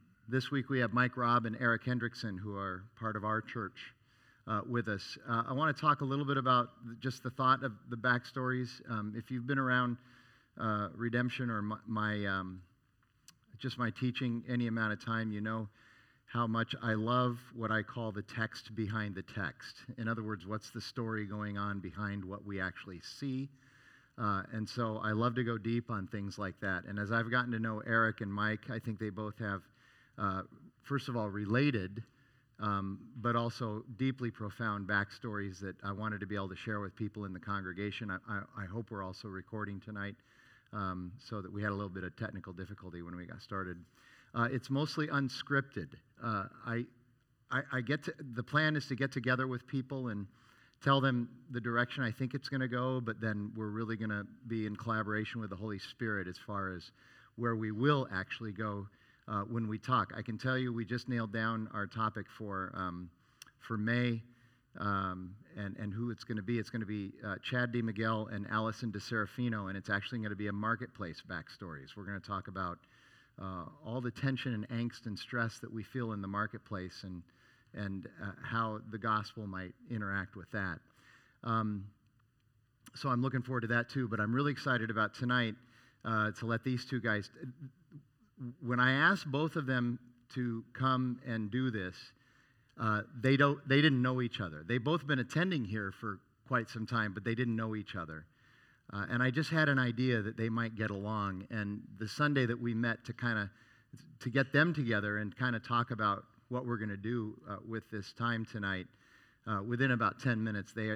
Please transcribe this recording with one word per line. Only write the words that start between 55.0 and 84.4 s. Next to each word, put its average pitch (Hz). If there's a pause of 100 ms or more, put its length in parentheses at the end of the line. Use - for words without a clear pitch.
with 107
the 98
Holy 101
Spirit 104
as 90 (100)
far 98
as 87 (460)
where 117
we 110
will 135
actually 101
go, 101 (400)
uh, 104
when 113
we 107
talk. 120
I 110
can 110
tell 131
you 127
we 113
just 117
nailed 117
down 113
our 101
topic 107 (120)
for, 95
um, 90 (500)
for -
May, 117 (560)
um, 95 (200)
and, 98
and 104
who 117
it's -
gonna 107
be. 117
It's 104
gonna 113
be, 101 (120)
uh, 98
Chad 123
DiMiguel 110
and 101
Allison 110
DeSerafino, 107
and 95
it's 95
actually 101
gonna 104
be 104
a 101
marketplace 107
backstories. 82
We're 101
gonna 98
talk 95
about, 90 (640)
uh, 92 (200)
all 120
the 120
tension 131
and 107
angst 117
and 104
stress 117
that 110
we 110
feel 117
in 101
the 98
marketplace 101
and, 90 (540)
and, 98 (120)
uh, 98 (100)
how 113 (100)
the 110
gospel 107
might 92 (160)
interact 98
with 87
that. 95 (640)
Um, 107 (1120)
so -
I'm 123
looking 131
forward 127
to 117
that 117
too, 127
but 110
I'm 107
really 143